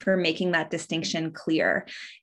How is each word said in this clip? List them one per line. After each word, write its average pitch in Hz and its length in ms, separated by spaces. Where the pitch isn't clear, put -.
for 190 160
making 175 340
that 160 220
distinction 160 580
clear. 160 560